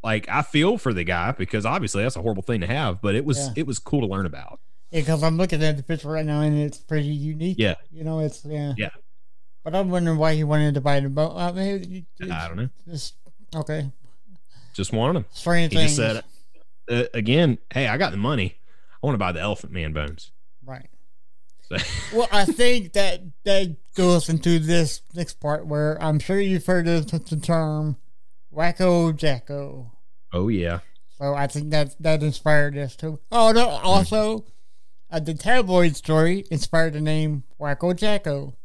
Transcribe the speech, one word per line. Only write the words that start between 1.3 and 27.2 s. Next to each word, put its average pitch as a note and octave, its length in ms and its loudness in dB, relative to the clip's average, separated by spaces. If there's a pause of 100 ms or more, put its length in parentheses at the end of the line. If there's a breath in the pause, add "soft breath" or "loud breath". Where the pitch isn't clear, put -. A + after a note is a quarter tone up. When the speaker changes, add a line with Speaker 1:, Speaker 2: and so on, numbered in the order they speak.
Speaker 1:
because G2+ 340 -2
obviously A2+ 360 -2
that's B2+ 140 -2
a E2+ 60 -8
horrible G2+ 200 -2
thing A#2 180 -2
to E2+ 60 -2
have, A#2 340 -2
but G2+ 140 0
it C3 100 0
was, C#3 140 0
Speaker 2:
Yeah. C3+ 180 -4
Speaker 1:
it D3+ 100 -4
was C3 120 -6
cool - 220 -2
to A#2 60 -2
learn F#2+ 200 -2
about. C#2 340 -10 (300)
Speaker 2:
Yeah, E3 120 0
'cause D3+ 200 0
I'm D#3+ 140 2
looking F3 260 0
at D#3 140 2
the C3+ 60 -8
picture D3 260 -6
right D#3 160 -2
now, D3 160 0
and D3+ 180 2
it's D3 200 -4
pretty D3+ 300 -2
unique. D#3 500 -4
Speaker 1:
Yeah. G#2 160 2 (160)
Speaker 2:
You D#3 140 -12
know, D#3+ 160 -4
it's, D3+ 240 -4
yeah. D3 320 -4
Speaker 1:
Yeah. G#2+ 140 -4 (760)
Speaker 2:
But D#3+ 100 -6
I'm F#3+ 160 0
wondering E3+ 280 0
why D#3 160 4
he D#3 100 0
wanted D3+ 300 2
to C#3 60 0
buy C#3 200 4
the C#3 100 -2
boat. D3+ 260 0
I F3 160 -2
mean, F#3 540 -6 (120)
it, - 60 -10
it F#2+ 60 -8
Speaker 1:
I E2 180 -6
don't E2+ 80 -8
know. B2 120 -4 (180)
Speaker 2:
just, E3+ 280 -8 (400)
okay. D3+ 360 -6 (840 soft breath)
Speaker 1:
Just - 200 -6
wanted B2+ 260 0
'em. G#2 120 -4
Speaker 2:
Strange E3+ 420 4
Speaker 1:
He G2 60 6
just D3 180 8
Speaker 2:
things. A2 200 0
Speaker 1:
said, A2 80 -8 (680)
uh, A#2+ 220 2
again, B2 460 2 (140)
"Hey, B2+ 160 0
I A2+ 100 0
got F3+ 140 0
the F#2+ 40 -6
money. A2 400 -2 (460 soft breath)
I B2+ 40 -2
wanna C3+ 120 0
buy F#2 140 0
the D#2+ 80 -4
Elephant G2 340 -4
Man D#2 180 -4
bones." D2+ 400 -6 (320)
Speaker 2:
Right. C3 240 -14 (720)
Speaker 1:
So - 140 -8 (200)
<laughs> - 200 -6
Speaker 2:
Well, A#3 160 2
I G3+ 140 8
think A#3+ 480 6
that, G3 260 4 (240)
that G3 320 4 (180)
goes F3 360 4
into E3 280 4
this D#3+ 440 2 (120)
next - 240 -6
part D3 280 -4
where D3+ 360 0
I'm D#3 160 2
sure G3 220 2
you've F#3+ 240 2
heard F3 240 4
of E3 220 2
the, E3 80 -2
the - 180 -6